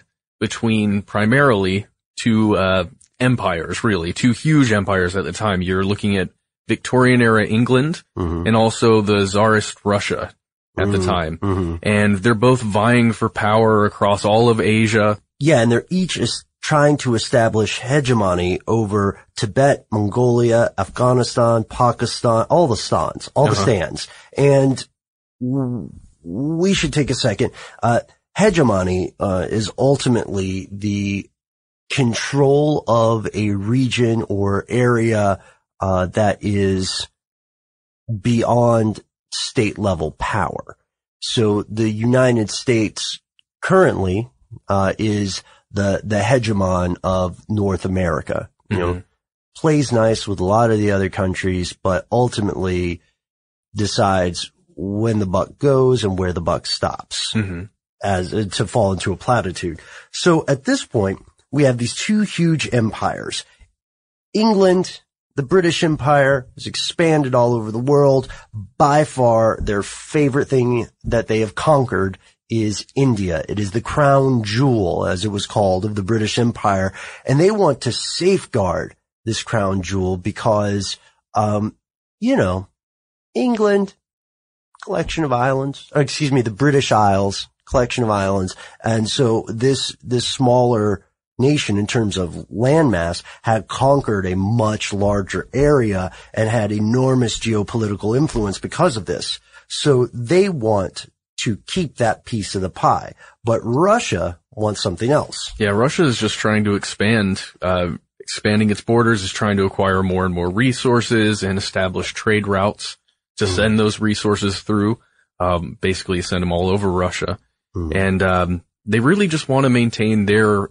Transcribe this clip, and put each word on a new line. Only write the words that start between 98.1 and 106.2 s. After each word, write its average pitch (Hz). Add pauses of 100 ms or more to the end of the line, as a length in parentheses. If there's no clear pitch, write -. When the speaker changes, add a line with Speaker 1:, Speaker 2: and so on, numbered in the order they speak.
Speaker 2:
influence 117
because 135
of 92
this. - (280)
So 127
they 156
want 110 (320)
to 107
keep 175
that 113
piece 107
of 98
the 92
pie, - (300)
but 113
Russia 120 (120)
wants 107
something 107
else. -
Speaker 1:
Yeah, 104
Russia 123
is 127
just 107